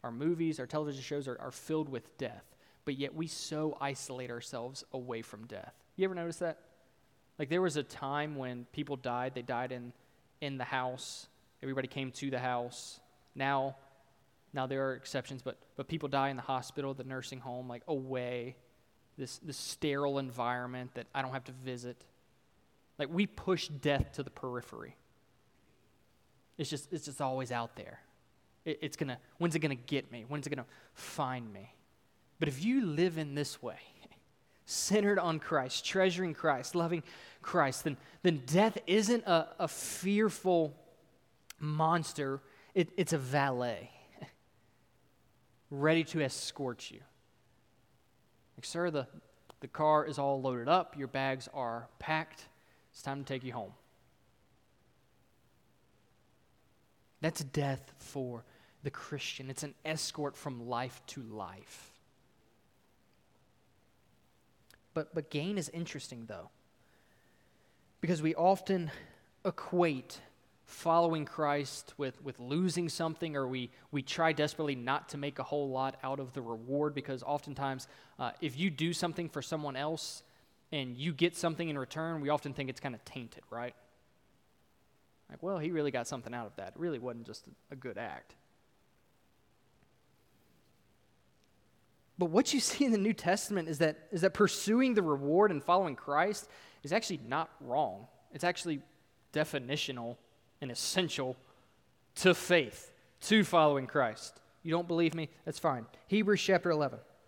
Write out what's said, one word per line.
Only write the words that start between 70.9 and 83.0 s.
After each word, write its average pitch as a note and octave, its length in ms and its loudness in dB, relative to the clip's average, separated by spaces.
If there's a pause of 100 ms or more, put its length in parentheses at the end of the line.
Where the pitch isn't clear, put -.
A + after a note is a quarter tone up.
Christ D3 720 -2
with, C3+ 260 -4
with C3+ 160 -10
losing E3 500 2
something, D#3+ 480 -2
or C3+ 100 0
we, B2+ 240 -4 (200)
we C#3+ 120 -2
try D#3+ 300 2
desperately D3 420 0
not C3 360 -2
to D3 60 -8
make C#3+ 220 -6
a C#3+ 40 -4
whole C#3+ 280 -2
lot C3 320 0
out C#3 180 -2
of B2+ 140 -8
the C3 80 -6
reward, B2+ 520 0
because C3+ 280 -6
oftentimes, C#3 680 -4 (300)
uh, B2 220 -2
if C3+ 180 -4
you F#3 120 4
do D#3 220 0
something E3+ 360 -2
for D3 120 -6
someone D3 360 -4
else D3+ 460 -4 (500)
and B2+ 240 -2
you D#3 160 -2
get E3+ 240 4
something E3 320 0
in C#3+ 100 -2
return, D#3+ 420 -4
we C#3+ 80 0
often D3 240 0
think C3+ 160 -4
it's C3 120 -8
kinda B2 240 -6